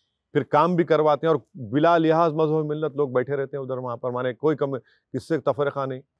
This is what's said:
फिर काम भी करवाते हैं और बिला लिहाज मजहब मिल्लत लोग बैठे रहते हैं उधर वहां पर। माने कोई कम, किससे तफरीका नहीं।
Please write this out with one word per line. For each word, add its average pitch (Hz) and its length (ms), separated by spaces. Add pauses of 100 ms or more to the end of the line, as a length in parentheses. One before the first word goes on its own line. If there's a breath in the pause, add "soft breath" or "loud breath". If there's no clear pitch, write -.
(320)
फिर 208 100
काम 170 340
भी 170 80
करवाते 151 420
हैं 160 80
और 123 120 (100)
बिला 147 400
लिहाज 160 380
मजहब 156 340
मिल्लत 151 280
लोग 139 160
बैठे 127 240
रहते 135 200
हैं 139 80
उधर 127 140
वहां 123 180
पर। 127 140
माने 123 220
कोई 151 220
कम, 139 240
किससे - 600
तफरीका 139 480
नहीं। 131 160 (180)